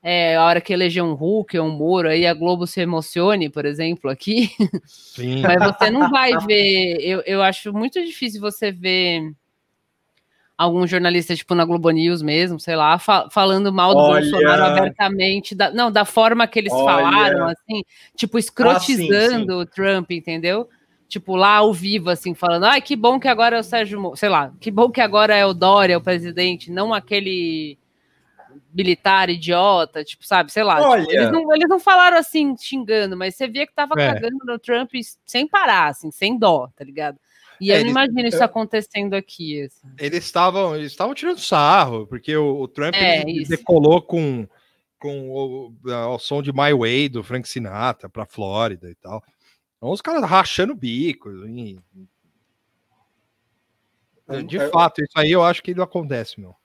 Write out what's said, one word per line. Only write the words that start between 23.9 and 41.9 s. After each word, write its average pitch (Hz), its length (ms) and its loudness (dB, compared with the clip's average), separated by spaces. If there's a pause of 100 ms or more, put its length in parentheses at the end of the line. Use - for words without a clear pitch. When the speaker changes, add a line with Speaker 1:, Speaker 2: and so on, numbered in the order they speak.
Speaker 1:
Mo-", 185 160 -8
sei 208 120 -2
lá, 147 320 0
"Que 226 100 -8
bom 226 200 2
que 254 100 -2
agora 214 340 4
é 202 120 6
o 190 80 0
Dória, 185 420 4
o 170 60 -2
presidente, 175 680 -4
não 196 220 -4
aquele 180 840 -4 (960)
militar 185 560 2
idiota", 175 760 0
tipo, - 220 -20
sabe, 175 260 0
sei 214 120 -2
lá, 185 120 2
tipo, 294 140 4
Speaker 3:
Olha. 202 220 2
Speaker 1:
eles - 180 2
não, 311 240 2
eles 320 140 2
não 370 120 2
falaram 359 380 6
assim, 302 400 -2
xingando, 214 580 -4
mas 185 200 -6
você 269 120 -6
via 277 180 -6
que - 60 -20
tava 294 240 -2
Speaker 2:
É. 294 160 2
Speaker 1:
cagando 233 320 -6
no 240 140 -8
Trump 240 320 -4 (340)
sem 262 240 -2
parar, 226 380 2
assim, 147 240 -6
sem 208 260 -2
dó, 165 400 2
tá 147 80 -16
ligado? 143 320 -10 (440)
E 196 120 -2
Speaker 2:
É, - 20 6
Speaker 1:
eu - 40 4
não - 80 2
Speaker 2:
eles, 240 60 -2
Speaker 1:
imagino 254 360 0
isso 254 140 0
Speaker 2:
é. - 20 6
Speaker 1:
acontecendo 214 680 -4
aqui, 156 480 -10
assim. 139 260 -18 (100)
Speaker 2:
Eles 156 280 -6
estavam, 180 500 0
eles 151 160 -10
estavam 233 220 -6
tirando 339 260 -6
sarro, 147 680 2